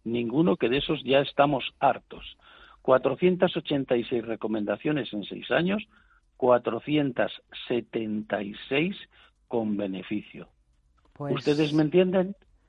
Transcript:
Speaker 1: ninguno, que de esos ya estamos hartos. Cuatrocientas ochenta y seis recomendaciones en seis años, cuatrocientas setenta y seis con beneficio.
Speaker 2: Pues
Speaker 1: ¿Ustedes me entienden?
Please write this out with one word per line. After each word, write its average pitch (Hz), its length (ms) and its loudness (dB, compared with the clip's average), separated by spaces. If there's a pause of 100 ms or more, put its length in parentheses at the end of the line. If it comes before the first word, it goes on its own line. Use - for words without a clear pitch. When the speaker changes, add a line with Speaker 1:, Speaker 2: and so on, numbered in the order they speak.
Speaker 1:
ninguno, 120 540 2
que 113 120 2
de 127 100 2
esos 147 260 -2
ya 135 160 4
estamos 143 580 2
hartos. - 580 -2 (460)
Cuatrocientas 170 760 2
ochenta 139 400 -2
y 113 80 0
seis 117 200 -2
recomendaciones 110 880 -4
en 104 120 -6
seis 98 260 -12
años, 180 360 0 (500)
cuatrocientas 123 960 2 (380)
setenta 107 760 -4
y 101 120 -10 (140)
seis 170 280 -2 (520)
con 110 280 -2
beneficio. 95 720 -6 (680)
Speaker 2:
Pues 139 220 -4
Speaker 1:
¿Ustedes 147 380 0
me 156 80 4
entienden? 185 520 2 (340)